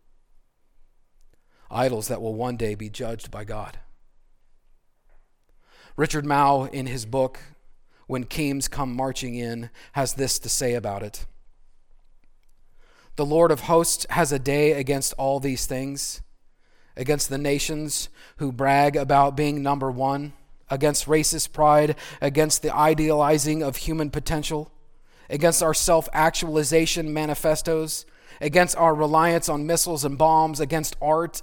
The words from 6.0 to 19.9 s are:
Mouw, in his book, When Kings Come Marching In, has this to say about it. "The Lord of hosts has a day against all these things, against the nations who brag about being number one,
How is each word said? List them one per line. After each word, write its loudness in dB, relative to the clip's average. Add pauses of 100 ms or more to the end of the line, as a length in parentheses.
Mouw, 4
in -6
his -8
book, -2 (640)
When -6
Kings -4
Come -4
Marching -6
In, -8 (240)
has -2
this -2
to -8
say 0
about -4
it. -10 (1900)
"The -2
Lord 6
of 2
hosts 2
has 0
a -2
day 2
against -2
all -2
these -4
things, -8 (760)
against -2
the -4
nations -2 (280)
who -4
brag 4
about 4
being 0
number 0
one, -2 (360)